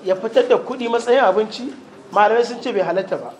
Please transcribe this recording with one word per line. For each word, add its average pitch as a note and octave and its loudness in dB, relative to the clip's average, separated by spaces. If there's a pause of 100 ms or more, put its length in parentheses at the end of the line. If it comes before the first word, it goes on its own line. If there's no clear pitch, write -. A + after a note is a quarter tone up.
ya F#3 0
fitar A3+ 0
da B3 4
kuɗi B3 -6
matsayin A#3+ 2
abinci? G#3+ 0 (400)
Malamai A3 4
sun A#3 -8
ce B3 -6
bai G3 0
halatta F#3 -2
ba. - -12